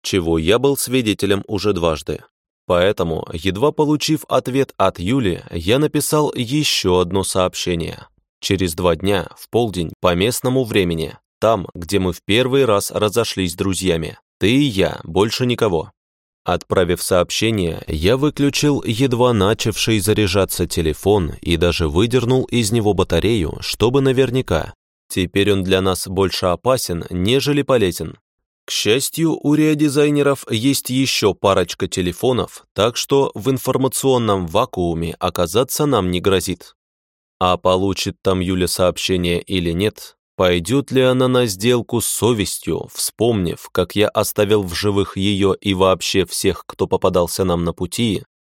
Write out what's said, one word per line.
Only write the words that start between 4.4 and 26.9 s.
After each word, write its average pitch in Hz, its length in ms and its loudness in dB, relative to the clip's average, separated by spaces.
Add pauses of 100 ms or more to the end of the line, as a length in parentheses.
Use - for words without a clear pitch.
от 95 220 0
Юли, 98 520 -2
я 87 280 0
написал 147 560 0
ещё 120 640 0
одно 90 260 0
сообщение. 90 840 -2 (360)
Через 90 320 0
два 87 220 2
дня, 92 400 0
в - 120 -20
полдень, 92 520 -2
по 90 140 2
местному 123 500 0
времени, 87 520 -2 (220)
там, 107 340 0
где 90 260 -4
мы 92 120 0
в - 140 -10
первый 127 400 2
раз 101 260 0
разошлись 98 640 0
с - 20 -12
друзьями, 87 640 -2 (200)
ты 98 140 2
и 139 120 4
я, 95 400 0
больше 104 420 0
никого. 104 460 0 (520)
Отправив 87 580 0
сообщение, 90 840 0
я 85 300 0
выключил 143 680 0
едва 120 480 2
начавший 110 680 0
заряжаться 98 680 0
телефон 82 720 0
и 85 140 0
даже 85 320 0
выдернул 120 560 2
из 113 300 -2
него 107 200 2
батарею, 87 680 0
чтобы 123 400 0
наверняка. 127 720 0 (340)
Теперь 98 460 0
он 98 100 0
для 92 160 2
нас 95 280 -2
больше 95 400 0
опасен, 90 600 -2